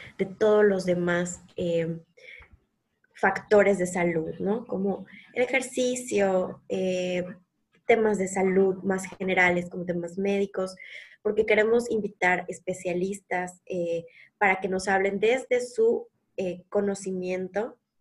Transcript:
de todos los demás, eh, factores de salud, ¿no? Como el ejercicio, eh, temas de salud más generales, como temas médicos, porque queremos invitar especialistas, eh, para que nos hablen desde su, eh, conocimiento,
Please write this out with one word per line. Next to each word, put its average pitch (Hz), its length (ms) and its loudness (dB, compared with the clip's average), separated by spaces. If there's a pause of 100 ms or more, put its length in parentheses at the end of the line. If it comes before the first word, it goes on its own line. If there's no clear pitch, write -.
(180)
de 196 80 0
todos 208 380 4
los 190 200 4
demás, 175 600 0 (100)
eh, 165 460 -2 (1120)
factores 196 640 4
de 175 80 0
salud, 170 540 -2
¿no? 202 260 -2
Como 190 400 -4 (280)
el 247 100 0
ejercicio, 208 1200 -2
eh, 180 560 -2 (640)
temas 220 320 4
de 185 80 0
salud 190 560 2
más 190 240 -2
generales, 180 640 0
como 180 140 -8
temas 175 340 -6
médicos, 196 560 -2 (480)
porque 214 240 0
queremos 220 460 4
invitar 185 560 0
especialistas, 180 1160 -6
eh, 170 380 -4 (320)
para 190 220 2
que 190 100 -4
nos 190 200 -4
hablen 196 320 0
desde 247 400 2
su, 233 480 0 (300)
eh, 180 300 -6
conocimiento, 190 1120 -4 (220)